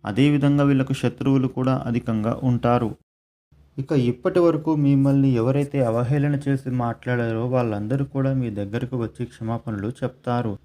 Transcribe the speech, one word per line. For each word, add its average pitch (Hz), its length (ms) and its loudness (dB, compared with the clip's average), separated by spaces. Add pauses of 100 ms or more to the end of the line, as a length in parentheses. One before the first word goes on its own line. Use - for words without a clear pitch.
అదేవిధంగా 143 600 4
వీళ్ళకు 135 300 2
శత్రువులు 135 540 0
కూడా 131 260 -2 (120)
అధికంగా 113 560 -2
ఉంటారు. 120 480 2 (840)
ఇక 143 160 -6 (100)
ఇప్పటి 180 380 0
వరకు 160 360 2
మిమ్మల్ని 139 580 4
ఎవరైతే 135 500 0
అవహేళన 131 500 0
చేసి 139 360 -4
మాట్లాడారో 117 800 -2
వాళ్ళందరూ 120 560 -2
కూడా 135 280 -2
మీ 127 180 -2
దగ్గరకు 110 460 -6
వచ్చి 117 280 -6
క్షమాపణలు 110 640 -8
చెప్తారు. 120 640 -4 (120)